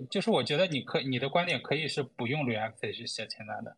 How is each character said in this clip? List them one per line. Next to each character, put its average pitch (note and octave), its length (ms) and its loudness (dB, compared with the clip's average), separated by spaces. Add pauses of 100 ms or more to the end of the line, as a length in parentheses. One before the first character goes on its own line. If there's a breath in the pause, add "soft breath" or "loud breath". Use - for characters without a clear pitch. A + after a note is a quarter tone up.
(100)
就 G3 100 2
是 A3 120 2
我 C#3 100 6
觉 D3 140 2
得 F#3 100 6
你 C#3+ 140 0
可-， - 220 0
你 B2+ 180 0
的 C3+ 80 0
观 F3 180 2
点 C#3 160 -2
可 C#3+ 140 0
以 D#3 100 0
是 C#3 160 -2
不 B2 240 -4
用 C#3+ 180 0
React A2 480 -2
去 A#2 140 -10
写 - 220 -6
前 - 180 -12
端 G#2+ 160 -8
的， - 160 -12